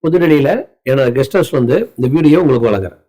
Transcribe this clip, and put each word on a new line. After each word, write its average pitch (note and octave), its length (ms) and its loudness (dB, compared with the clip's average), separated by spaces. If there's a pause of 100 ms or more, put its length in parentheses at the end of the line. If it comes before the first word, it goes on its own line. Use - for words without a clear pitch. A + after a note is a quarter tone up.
புதுடெல்லியில D#3+ 460 2 (380)
என்னோட C3+ 260 0
கெஸ்ட் C3 220 -2
ஹவுஸ்ல F3 220 -2
வந்து B2 180 0 (180)
இந்த B2 180 -4
வீடியோ D#3 280 4
உங்களுக்கு B2 280 0
வழங்குறேன். F#2+ 400 -6